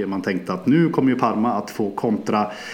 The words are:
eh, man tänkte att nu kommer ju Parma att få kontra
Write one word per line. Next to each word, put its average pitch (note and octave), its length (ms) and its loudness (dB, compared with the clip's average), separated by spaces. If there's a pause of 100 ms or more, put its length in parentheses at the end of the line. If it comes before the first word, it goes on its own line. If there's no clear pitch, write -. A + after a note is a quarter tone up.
eh, F#2+ 60 -4
man G2 140 -4
tänkte F#2+ 320 -2
att F2+ 120 -6
nu D#3 240 6
kommer C3 220 2
ju B2 80 0
Parma A2+ 340 2
att G#2 180 -4
få G2+ 200 -4
kontra G#2+ 600 0 (220)